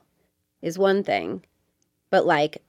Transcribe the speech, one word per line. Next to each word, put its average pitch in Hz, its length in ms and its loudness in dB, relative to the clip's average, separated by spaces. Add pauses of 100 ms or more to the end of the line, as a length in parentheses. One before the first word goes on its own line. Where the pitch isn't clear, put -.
(600)
is 170 180 -8
one 196 240 2
thing. 101 400 -4 (680)
But, 190 160 2
like, 156 440 0